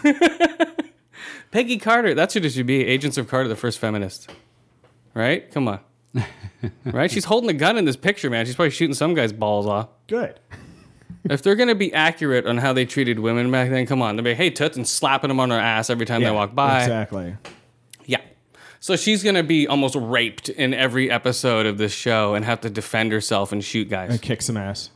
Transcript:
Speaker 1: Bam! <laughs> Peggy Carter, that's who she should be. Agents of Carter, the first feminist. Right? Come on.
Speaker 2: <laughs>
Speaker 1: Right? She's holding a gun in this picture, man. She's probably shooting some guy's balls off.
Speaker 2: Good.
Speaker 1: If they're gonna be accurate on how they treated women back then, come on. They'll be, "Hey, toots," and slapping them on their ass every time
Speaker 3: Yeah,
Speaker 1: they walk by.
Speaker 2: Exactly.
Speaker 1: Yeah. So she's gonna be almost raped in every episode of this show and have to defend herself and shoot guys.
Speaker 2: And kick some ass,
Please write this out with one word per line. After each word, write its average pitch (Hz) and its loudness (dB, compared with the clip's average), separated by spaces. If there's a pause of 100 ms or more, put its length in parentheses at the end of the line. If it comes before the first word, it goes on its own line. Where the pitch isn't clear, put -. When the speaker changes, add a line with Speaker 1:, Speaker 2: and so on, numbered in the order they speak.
Speaker 1:
Bam! 320 4
<laughs> - -14
Peggy 233 0
Carter, 220 4
that's 160 2
who 208 2
she 151 2
should 123 -2
be. 131 2
Agents 131 0
of 117 -4
Carter, 131 0
the 110 -2
first 117 -4
feminist. 104 -4 (840)
Right? 120 0
Come 135 -2
on. 98 -6 (340)
Speaker 2:
<laughs> 120 -2 (640)
Speaker 1:
Right? 127 0
She's 202 -4
holding 226 2
a 170 0
gun 165 2
in 208 2
this 135 2
picture, 185 -2
man. 113 0
She's 123 -6
probably 165 2
shooting 143 0
some 156 0
guy's 120 0
balls 104 0
off. 104 -2 (180)
Speaker 2:
Good. - -6 (840)
Speaker 1:
If 139 -2
they're 202 4
gonna 240 4
be 196 0
accurate 156 2
on 120 2
how 131 2
they 127 2
treated 120 0
women 117 0
back 127 2
then, 127 0
come 131 0
on. 107 0
They'll 117 -4
be, 120 2
"Hey, 170 0
toots," 151 -2
and 120 -6
slapping 135 0
them 131 2
on 127 2
their 117 2
ass 113 0
every 117 -2
time 117 0
Speaker 3:
Yeah, 120 2
Speaker 1:
they 107 0
walk 104 -2
by. 135 2
Speaker 2:
Exactly. 107 -4 (680)
Speaker 1:
Yeah. 127 -2 (580)
So - 0
she's 214 0
gonna 196 2
be 156 2
almost 135 0
raped 117 -2
in 131 0
every 131 0
episode 120 2
of 104 0
this 101 -2
show 107 0
and 107 -2
have 120 -2
to 117 -6
defend 110 -2
herself 104 -2
and 101 -4
shoot 107 -4
guys. 95 -4
Speaker 2:
And 120 -2
kick - -6
some 113 -4
ass, 101 -8